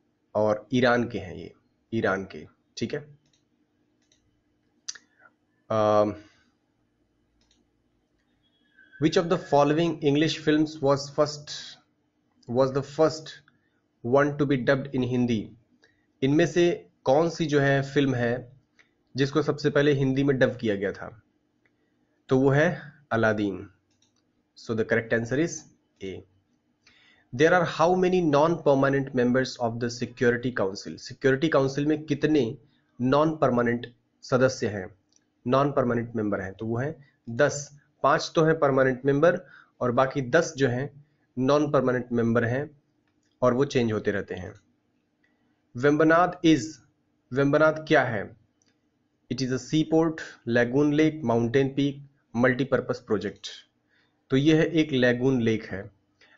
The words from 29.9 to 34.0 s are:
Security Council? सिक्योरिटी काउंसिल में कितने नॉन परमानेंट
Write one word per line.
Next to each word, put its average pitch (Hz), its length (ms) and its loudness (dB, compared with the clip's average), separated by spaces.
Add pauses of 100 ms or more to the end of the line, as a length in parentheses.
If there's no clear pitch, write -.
Security 120 580 -2
Council? 95 380 -6
सिक्योरिटी 135 500 0
काउंसिल 143 380 0
में 151 180 -2
कितने 139 540 0 (420)
नॉन 147 360 2
परमानेंट 120 500 0 (360)